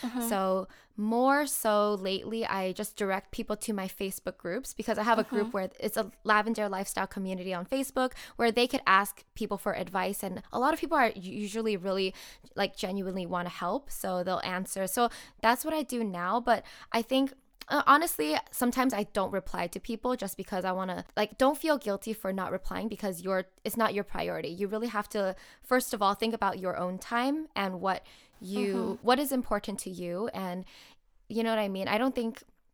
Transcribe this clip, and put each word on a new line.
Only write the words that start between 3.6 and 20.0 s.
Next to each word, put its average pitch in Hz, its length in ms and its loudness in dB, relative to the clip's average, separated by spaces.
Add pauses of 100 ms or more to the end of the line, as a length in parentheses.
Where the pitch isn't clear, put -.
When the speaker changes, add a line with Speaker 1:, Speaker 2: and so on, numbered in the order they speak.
Speaker 2:
my 190 160 -4
Facebook 190 480 -6
groups, 185 380 -6
because 220 240 -2
I 214 40 -2
have 226 160 4
a 233 60 2
group 220 240 0
Speaker 1:
Mm-hmm. - 80 -8
Speaker 2:
where 190 140 -2 (100)
it's 208 160 -2
a 190 140 -2 (140)
Lavender 214 440 2
lifestyle 196 380 -2
community 185 480 -4
on 175 100 -4
Facebook 262 480 0 (240)
where 233 160 4
they 240 140 4
could - 200 -2
ask 190 380 4 (100)
people 202 220 -4
for 196 160 -2
advice. 185 500 -2
And 185 200 -6 (100)
a 208 60 -2
lot 277 160 4
of 320 60 -6
people 311 180 2
are 240 160 6
u-, 185 180 -10
usually 208 440 -2
really, 190 380 -2 (400)
like, 196 220 -2
genuinely 190 500 -4
wanna 175 220 -2
help. 185 420 -4
So 185 320 -2
they'll 185 220 0
answer. 190 420 -4
So 240 220 2 (340)
that's 240 220 4
what 311 100 0
I 311 80 0
do 233 220 -2
now. 185 360 0
But 233 240 2 (280)
I 226 80 2
think, 262 320 2 (360)
uh, 285 180 2
honestly, 302 500 6 (140)
sometimes 254 420 2
I 208 120 0 (100)
don't 190 180 0
reply 180 360 -2
to 185 120 -10
people 254 360 -2